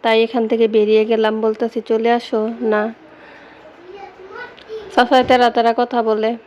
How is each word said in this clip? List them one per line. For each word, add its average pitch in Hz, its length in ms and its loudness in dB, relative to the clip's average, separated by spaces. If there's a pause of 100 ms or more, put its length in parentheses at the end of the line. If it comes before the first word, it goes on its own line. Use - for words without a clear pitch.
তাই 226 220 2
এখান 226 240 -2
থেকে 226 200 2
বেরিয়ে 214 360 4
গেলাম। 220 360 0
বলতেছি, 220 380 -2 (120)
"চলে 226 280 0
আসো।" 233 220 -4 (320)
না, 208 100 0 (2000)
চাচাই 254 340 2
তেরা 247 220 4
তেরা 233 300 0
কথা 240 220 -2
বলে। 220 280 0 (160)